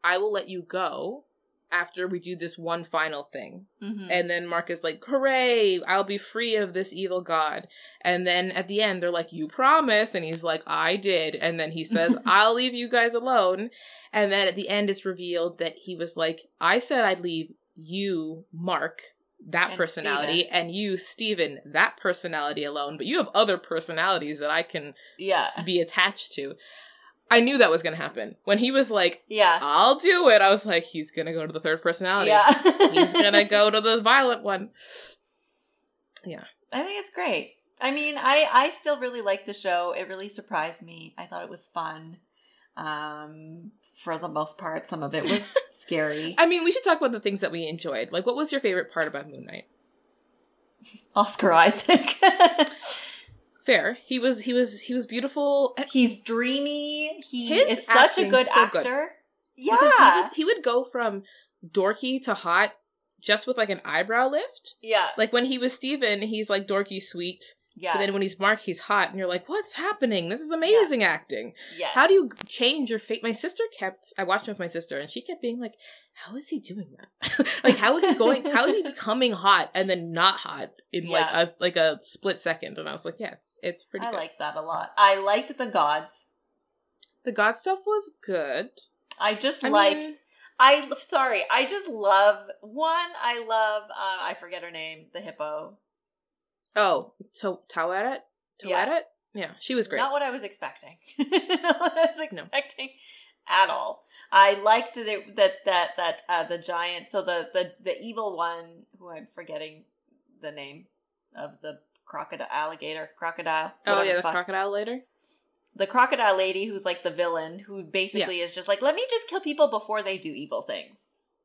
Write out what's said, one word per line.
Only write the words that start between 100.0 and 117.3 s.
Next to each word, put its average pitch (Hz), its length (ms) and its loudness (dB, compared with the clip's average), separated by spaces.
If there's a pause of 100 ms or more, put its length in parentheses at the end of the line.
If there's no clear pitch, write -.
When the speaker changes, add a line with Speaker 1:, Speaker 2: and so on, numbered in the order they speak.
Speaker 2:
what 285 100 -2
I 269 100 -2
was 254 120 -10
expecting. - 640 -14
<laughs> - 120 -18
Not 330 600 0
what 339 180 -2
I 320 80 4 (100)
was 311 160 -8
Speaker 1:
No. 165 120 -8
Speaker 2:
expecting 269 460 -8 (600)
at 185 200 4
all. - 340 -6 (280)
I 196 240 8
liked 214 400 2
that, 214 400 -8
that, 190 180 6 (120)
that, 180 320 2
that, 170 320 -2
uh, 170 140 0
the 170 160 -6
giant, 175 480 -6
so 196 140 -4
the, 175 320 -4
the, - 200 -2 (100)
the 185 180 -4
evil 214 360 -8
one, 170 460 -6 (160)
who 180 100 -20
I'm 156 180 -16
forgetting 156 560 -16 (580)
the 151 100 -14
name 151 340 -18 (500)
of, 147 160 -14 (100)
the 151 180 -14 (260)
crocodile, 151 460 -14
alligator, 156 680 -8
crocodile, 165 560 -6 (140)
Speaker 1:
Oh, 208 60 2
Speaker 2:
whatever 196 120 2
Speaker 1:
yeah, 190 60 0
Speaker 2:
the 175 60 2
Speaker 1:
the 180 60 -2
Speaker 2:
fuck. 165 100 -2
Speaker 1:
crocodile 190 380 -2
later? 220 280 -4 (760)
Speaker 2:
The 196 120 0
crocodile 247 500 4
lady 190 280 0
who's, 196 200 -8
like, 175 180 -4
the 175 80 -2
villain, 165 480 -4